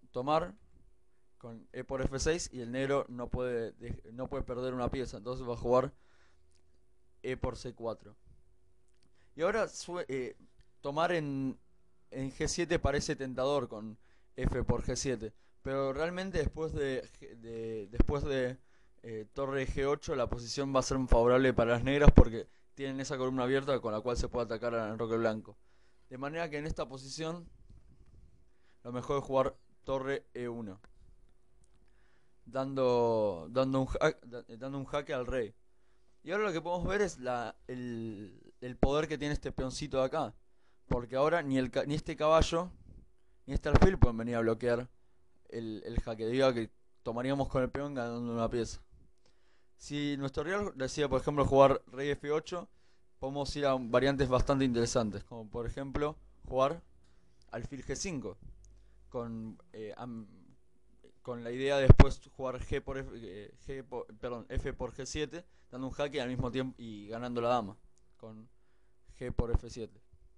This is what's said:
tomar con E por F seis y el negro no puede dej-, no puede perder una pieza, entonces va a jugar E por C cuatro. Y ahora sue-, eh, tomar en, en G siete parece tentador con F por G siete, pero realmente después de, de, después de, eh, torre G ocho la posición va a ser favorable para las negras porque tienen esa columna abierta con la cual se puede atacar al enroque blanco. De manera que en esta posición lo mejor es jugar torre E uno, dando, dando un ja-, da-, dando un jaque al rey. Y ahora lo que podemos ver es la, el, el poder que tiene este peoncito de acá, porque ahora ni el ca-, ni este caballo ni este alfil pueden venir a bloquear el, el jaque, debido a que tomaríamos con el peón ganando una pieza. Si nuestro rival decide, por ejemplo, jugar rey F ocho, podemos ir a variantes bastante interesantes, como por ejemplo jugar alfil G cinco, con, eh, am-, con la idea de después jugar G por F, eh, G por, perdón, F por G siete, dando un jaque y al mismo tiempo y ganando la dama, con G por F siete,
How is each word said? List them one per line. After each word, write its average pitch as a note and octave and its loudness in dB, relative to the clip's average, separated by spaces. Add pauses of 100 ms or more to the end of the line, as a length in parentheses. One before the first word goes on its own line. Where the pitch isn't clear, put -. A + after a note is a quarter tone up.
(100)
tomar D#3+ -2 (840)
con A#2 -16
E B2 -8
por C3 -2
F C3+ 0
seis D#3+ 0
y B2+ -10
el A#2 -8
negro C3+ 0
no A#2+ -10
puede A#2+ -2
dej-, A#2 -12
no B2 -8
puede C3 -6
perder B2+ -4
una B2 -2
pieza, B2+ -6
entonces B2 -8
va A#2+ -4
a - -6
jugar B2 2 (1300)
E B2+ -4
por B2 -4
C B2 -10
cuatro. A2+ -10 (1200)
Y C#3 -12
ahora G3 2
sue-, E3+ -8
eh, B2+ -6 (460)
tomar D#3 0
en, C#3 -2 (520)
en C3 -6
G D#3 -4
siete E3 0
parece C#3+ 0
tentador C3 0
con A2 -10 (400)
F B2+ 0
por A#2+ 2
G B2+ -2
siete, A2+ -4 (300)
pero C3+ -2
realmente F3+ -4
después D3+ -4
de, C#3 -2 (300)
de, A2+ -8
después C#3+ 4
de, C3 -2 (440)
eh, A2 -10
torre C3+ -2
G C3+ -2
ocho C#3+ 0
la A#2+ 0
posición C3+ -4
va C3 6
a - 2
ser C3+ -2 (100)
favorable B2 8
para A#2 4
las A#2 2
negras C#3+ 10
porque A2+ 8 (260)
tienen C3+ -6
esa C3 -4
columna C3 0
abierta C3+ 2
con A2 -2
la G#2+ -2
cual A#2+ 0
se B2 -2
puede A#2+ -2
atacar A#2 -4
al A2 -2
enroque A2+ -2
blanco. A2 -2 (540)
De B2+ -14
manera D#3 -6
que D3 -6
en D3+ -6
esta D3+ -4
posición D#3 -10 (1400)
lo A#2+ -10
mejor B2+ -4
es C3 -8
jugar C3+ 0 (280)
torre C3+ -4
E B2 -6
uno, A2 -10 (1700)
dando, A#2+ 2
dando C3 2
un C3 0
ja-, - 0
da-, A#2+ -14 (160)
dando C3+ -8
un C3+ -6
jaque D3 -4
al B2 -2
rey. B2 -4 (720)
Y D#3+ -6
ahora G#3 0
lo F#3+ -2
que D#3+ -2
podemos F3 -2
ver G3+ 2
es E3+ -2
la, B2 -4 (140)
el, A2+ -8
el B2 -10
poder D3 4
que D3+ -6
tiene D3 -2
este C#3+ -6
peoncito C3 -4
de C3 6
acá, C3+ -2 (540)
porque A#2+ -2
ahora D#3 4
ni C3+ 2
el B2+ 2
ca-, C#3 0
ni D3 0
este D#3 -4
caballo D#3+ 4 (760)
ni C3+ -6
este - 0
alfil F3+ 8
pueden A#2+ 8
venir A#2 -2
a A#2 2
bloquear A#2+ 2 (600)
el, A2 -8
el A#2 0
jaque, A2+ -6
debido C3 4
a B2+ 4
que A2+ -2 (340)
tomaríamos C3 -2
con C3 0
el B2 -2
peón C#3+ -6
ganando A#2+ -4
una A2+ 0
pieza. A#2 -4 (960)
Si C#3+ -4
nuestro C#3 -4
rival F#3+ -2
decide, C3 -2
por C3 2
ejemplo, D3 2
jugar C3+ 8 (100)
rey C#3 -6
F C#3+ -4
ocho, D#3+ -4 (520)
podemos C#3 -6
ir D3 0
a C3+ 4
variantes B2+ 2
bastante C3+ 4
interesantes, A#2 2
como A2+ -14
por A#2 -6
ejemplo C#3+ -4 (320)
jugar C#3 2 (720)
alfil B2 -10
G C#3 -6
cinco, A#2+ -6 (720)
con, A2+ -8 (120)
eh, G#2+ -12
am-, A2+ -12 (960)
con A#2+ -10
la A#2 -6
idea C3+ 0
de C#3 4
después C3 10 (160)
jugar B2+ -6
G C3+ -4
por C3+ -8
F, C3+ -10
eh, G#2 -14 (120)
G C3+ -10
por, A#2+ -10 (120)
perdón, A#2+ -10
F C3 -6
por A#2+ -10
G C3+ -12
siete, D3 -8 (260)
dando C3 -10
un A#2+ -8
jaque C#3+ -4
y - 0
al B2 -2
mismo B2+ -2
tiempo C3 -4
y G#2 -12
ganando A#2 -4
la A#2 2
dama, A#2 0 (400)
con A2 -18 (720)
G B2 -6
por A#2 0
F A#2 2
siete, A2+ -12 (380)